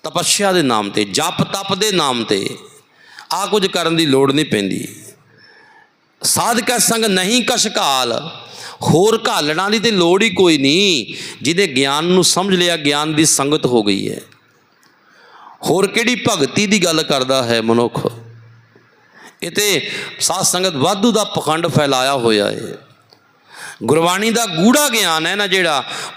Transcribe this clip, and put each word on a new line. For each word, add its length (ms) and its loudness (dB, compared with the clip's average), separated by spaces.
ਤਪੱਸਿਆ 480 0
ਦੇ 100 4
ਨਾਮ 280 0
'ਤੇ, 160 -2
ਜਪ 400 -4
ਤਪ 300 -8
ਦੇ 160 0
ਨਾਮ 320 0
'ਤੇ 340 -4
ਆਹ 140 -4
ਕੁਝ 200 0
ਕਰਨ 280 -2
ਦੀ 100 2
ਲੋੜ 260 2
ਨਹੀਂ 140 0
ਪੈਂਦੀ। 420 -4
ਸਾਧ 400 0
ਕੈ 160 -2
ਸੰਗ 280 0
ਨਹੀਂ 400 2
ਕਛ 220 0
ਕਾਲ, 460 0
ਹੋਰ 440 4
ਘਾਲਣਾ 420 0
ਦੀ 100 2
ਤੇ 120 0
ਲੋੜ 320 4
ਹੀ 80 2
ਕੋਈ 260 4
ਨਹੀਂ। 580 2
ਜਿਹਦੇ 260 0
ਗਿਆਨ 380 0
ਨੂੰ 180 4
ਸਮਝ 320 0
ਲਿਆ, 220 0
ਗਿਆਨ 380 -2
ਦੀ 120 2
ਸੰਗਤ 380 0
ਹੋ 180 2
ਗਈ 260 -2
ਹੈ, 100 -8
ਹੋਰ 260 0
ਕਿਹੜੀ 280 0
ਭਗਤੀ 420 0
ਦੀ 160 2
ਗੱਲ 200 0
ਕਰਦਾ 400 0
ਹੈ 180 0
ਮਨੁੱਖ? 380 0
ਇਹ 80 -8
ਤੇ 400 0
ਸਾਧ 260 -2
ਸੰਗਤ 320 0
ਵਾਧੂ 340 2
ਦਾ 180 0
ਪਖੰਡ 380 -2
ਫੈਲਾਇਆ 480 2
ਹੋਇਆ 320 2
ਹੈ। 300 -8
ਗੁਰਬਾਣੀ 480 2
ਦਾ 140 0
ਗੂੜਾ 440 2
ਗਿਆਨ 380 0
ਹੈ 80 -2
ਨਾ 120 -2
ਜਿਹੜਾ, 360 0